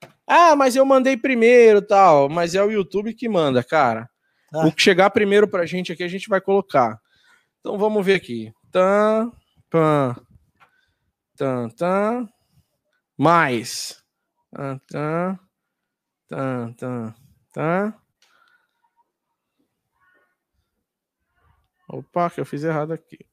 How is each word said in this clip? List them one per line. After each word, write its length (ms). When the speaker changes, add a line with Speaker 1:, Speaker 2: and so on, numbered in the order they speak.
Speaker 1:
Ah, 280
mas 200
eu 100
mandei 320
primeiro, 640
tal. 480
Mas 240
é 100
o 80
YouTube 440
que 120
manda, 360
cara. 440
Speaker 2:
Tá. 140
Speaker 1:
O 60
que 100
chegar 280
primeiro 380
pra 180
gente 260
aqui, 120
a 40
gente 220
vai 100
colocar. 640
Então, 180
vamos 280
ver 80
aqui. 400
Tan, 600
pan. 460
Tan, 340
tan. 600
Mais. 840
Tan, 260
tan. 520
Tan, 460
tan, 420
tan. 420
Opa, 420
que 120
eu 40
fiz 180
errado 300
aqui. 260